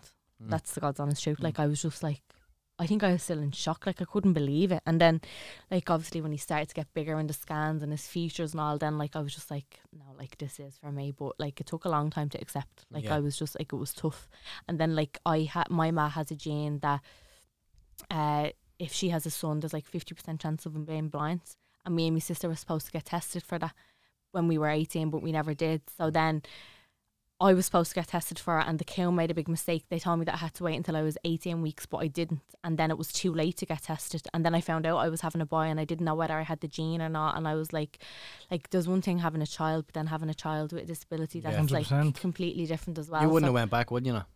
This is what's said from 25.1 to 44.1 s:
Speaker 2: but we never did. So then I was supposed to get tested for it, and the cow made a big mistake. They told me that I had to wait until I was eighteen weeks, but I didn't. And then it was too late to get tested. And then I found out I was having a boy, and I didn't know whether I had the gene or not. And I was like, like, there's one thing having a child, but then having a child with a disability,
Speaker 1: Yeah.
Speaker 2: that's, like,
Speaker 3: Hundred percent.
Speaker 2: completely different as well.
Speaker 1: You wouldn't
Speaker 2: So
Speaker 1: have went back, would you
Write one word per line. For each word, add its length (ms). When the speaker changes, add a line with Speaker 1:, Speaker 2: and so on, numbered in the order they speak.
Speaker 2:
but 120
we 100
never 220
did. 280
So 140
then 320
I 140
was 120
supposed 240
to 60
get 120
tested 300
for 220
it, 80
and 100
the 60
cow 260
made 200
a 40
big 140
mistake. 400
They 100
told 220
me 60
that 80
I 40
had 160
to 100
wait 120
until 200
I 60
was 220
eighteen 380
weeks, 240
but 120
I 80
didn't. 340
And 140
then 120
it 80
was 140
too 220
late 240
to 80
get 180
tested. 380
And 120
then 100
I 60
found 260
out 120
I 100
was 140
having 180
a 60
boy, 200
and 140
I 40
didn't 200
know 100
whether 240
I 40
had 180
the 80
gene 340
or 60
not. 280
And 120
I 60
was 180
like, 260
like, 200
there's 180
one 140
thing 160
having 240
a 40
child, 400
but 80
then 120
having 240
a 40
child 380
with 120
a 20
disability, 540
Speaker 1:
Yeah. 100
Speaker 2:
that's, 220
like, 140
Speaker 3:
Hundred 160
percent. 180
Speaker 2:
completely 460
different 320
as 120
well. 120
Speaker 1:
You 60
wouldn't 200
Speaker 2:
So 40
Speaker 1:
have 20
went 180
back, 180
would 160
you 60